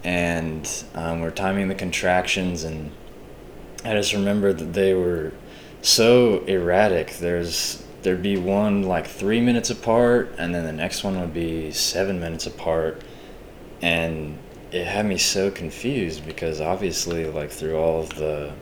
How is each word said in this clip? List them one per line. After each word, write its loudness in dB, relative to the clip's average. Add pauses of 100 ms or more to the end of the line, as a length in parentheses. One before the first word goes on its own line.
And, 0 (260)
um, -4
we're -2
timing 0
the -2
contractions, 0
and -6 (920)
I -2
just 2
remember 4
that -2
they 4
were 2 (480)
so 6
erratic. 4
There's, -2 (200)
there'd 2
be 2
one, 2
like, 0
three 0
minutes 4
apart, 4
and -2
then -2
the -4
next -4
one 0
would -4
be -2
seven 0
minutes -6
apart. -2 (800)
And 0 (320)
it -4
had 0
me 0
so 2
confused -4
because -4
obviously, -2
like, -6
through -4
all 4
of -6
the -2